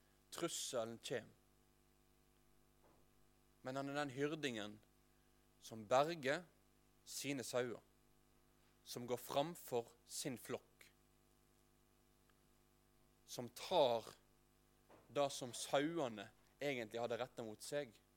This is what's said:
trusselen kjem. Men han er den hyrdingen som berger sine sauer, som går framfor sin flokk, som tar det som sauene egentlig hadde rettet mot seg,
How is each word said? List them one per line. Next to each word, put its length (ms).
trusselen 720
kjem. 240
Men 160
han 100
er 120
den 160
hyrdingen 580
som 240
berger 560
sine 400
sauer, 320
som 240
går 140
framfor 680
sin 300
flokk, 500
som 300
tar 540
det 240
som 240
sauene 680
egentlig 400
hadde 220
rettet 260
mot 160
seg, 280